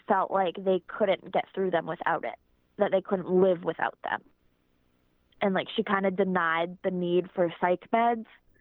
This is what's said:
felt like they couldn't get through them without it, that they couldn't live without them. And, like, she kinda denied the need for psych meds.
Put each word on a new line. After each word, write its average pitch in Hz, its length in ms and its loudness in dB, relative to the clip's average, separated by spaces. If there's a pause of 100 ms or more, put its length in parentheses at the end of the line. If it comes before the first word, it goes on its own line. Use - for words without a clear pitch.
felt 190 240 2
like 185 280 0
they 190 280 0
couldn't 190 460 -2
get 180 220 0
through 190 160 -2
them 165 160 0
without 160 380 -4
it, 117 120 -8 (400)
that 202 160 0
they 190 80 4
couldn't 185 300 -4
live 185 340 4
without - 400 -4
them. - 160 -4 (1200)
And, 202 100 2
like, 160 200 0
she 226 80 -2
kinda 196 300 0
denied 180 720 0
the 196 80 0
need 180 400 0
for 175 280 0
psych 180 300 0
meds. 233 360 2 (340)